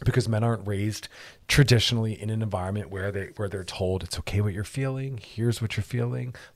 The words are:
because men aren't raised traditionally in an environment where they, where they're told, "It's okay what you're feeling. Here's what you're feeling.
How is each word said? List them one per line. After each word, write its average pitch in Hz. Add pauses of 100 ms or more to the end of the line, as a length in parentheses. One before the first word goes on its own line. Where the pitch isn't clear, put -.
because 123
men 110
aren't 113
raised 104 (400)
traditionally 117
in 104
an 110
environment 98
where 98
they, 95 (100)
where 104
they're 92
told, 92
"It's -
okay -
what 104
you're 104
feeling. 135
Here's 113
what 113
you're 107
feeling. 123 (220)